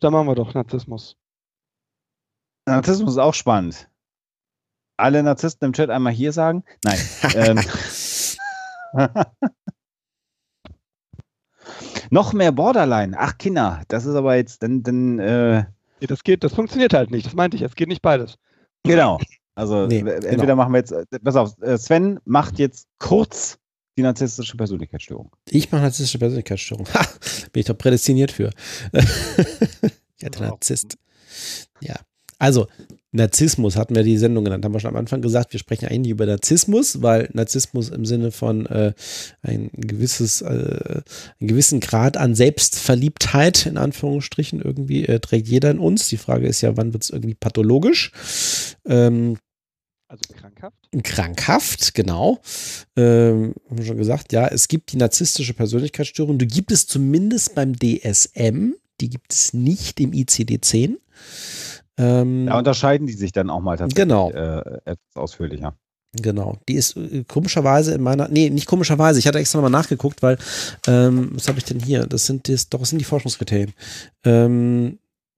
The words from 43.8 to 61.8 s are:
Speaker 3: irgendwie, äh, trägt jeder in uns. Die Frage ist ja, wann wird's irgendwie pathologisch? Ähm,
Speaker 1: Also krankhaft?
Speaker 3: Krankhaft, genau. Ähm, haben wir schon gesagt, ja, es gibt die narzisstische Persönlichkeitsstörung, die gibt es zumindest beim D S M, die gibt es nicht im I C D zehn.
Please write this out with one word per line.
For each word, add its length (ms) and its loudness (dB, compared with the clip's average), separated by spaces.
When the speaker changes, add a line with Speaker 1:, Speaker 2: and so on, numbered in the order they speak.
Speaker 3:
irgendwie, 440 -4
äh, 140 2
trägt 280 0
jeder 240 4
in 80 0
uns. 280 2
Die 100 -4
Frage 300 0
ist 140 0
ja, 160 2
wann 160 -2
wird's 160 -4
irgendwie 260 -6
pathologisch? 760 2
Ähm, 520 2
Speaker 1:
Also 280 -12
krankhaft? 420 -20
Speaker 3:
Krankhaft, 920 -2
genau. 440 0
Ähm, 580 4
haben 80 -8
wir 80 -6
schon 120 -6
gesagt, 360 -2
ja, 140 4
es 200 0
gibt 260 -4
die 40 -2
narzisstische 580 0
Persönlichkeitsstörung, 840 -2
die 100 2
gibt 240 -2
es 140 4
zumindest 680 0
beim 180 0
D 280 0
S 320 0
M, 420 0
die 100 -4
gibt 240 -12
es 200 0
nicht 460 -2
im 140 0
I 120 0
C 180 0
D 160 -2
zehn. 380 0